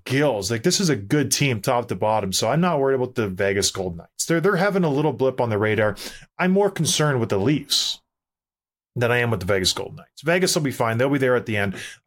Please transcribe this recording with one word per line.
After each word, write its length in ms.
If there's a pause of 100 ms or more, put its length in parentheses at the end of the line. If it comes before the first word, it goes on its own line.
gills. 460
Like, 120
this 160
is 100
a 60
good 380
team 260
top 300
to 60
bottom, 360
so 180
I'm 120
not 180
worried 160
about 200
the 120
Vegas 440
Golden 260
Knights. 280
They're, 140
they're 160
having 300
a 40
little 220
blip 300
on 80
the 80
radar. 400 (420)
I'm 120
more 200
concerned 480
with 80
the 100
Leafs 640 (960)
than 160
I 60
am 140
with 100
the 40
Vegas 280
Golden 240
Knights. 260
Vegas 320
will 80
be 80
fine. 260
They'll 120
be 80
there 180
at 100
the 120
end. 180 (320)